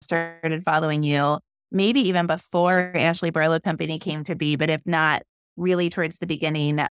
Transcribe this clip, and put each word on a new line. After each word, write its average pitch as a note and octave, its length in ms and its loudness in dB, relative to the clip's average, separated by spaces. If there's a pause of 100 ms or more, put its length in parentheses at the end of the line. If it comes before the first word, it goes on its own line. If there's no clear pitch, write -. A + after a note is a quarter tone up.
started E3 640 -4
following D#3 400 0
you D3 340 2 (340)
maybe G#3+ 300 2
even F3+ 260 2
before F3+ 680 2
Ashley E3 340 0
Barlow D#3+ 300 2
Company D#3+ 400 -4
came D3+ 240 -6
to E3 120 -6
be, D3+ 200 0
but D#3 140 0
if D#3 160 -2
not, D#3+ 360 2 (340)
really F3 340 0
towards E3 280 -4
the F3 100 -8
beginning, D3+ 540 0 (180)